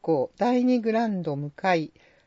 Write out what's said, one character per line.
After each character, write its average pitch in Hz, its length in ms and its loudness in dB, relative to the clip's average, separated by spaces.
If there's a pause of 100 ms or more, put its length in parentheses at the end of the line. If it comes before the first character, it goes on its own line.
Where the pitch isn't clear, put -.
校 143 340 0
第 247 280 2
二 254 160 4
グ 220 120 -2
ラ 226 140 0
ン 196 160 -4
ド 156 120 -4
向 143 160 -6
か 185 260 0
い、 156 160 -4 (340)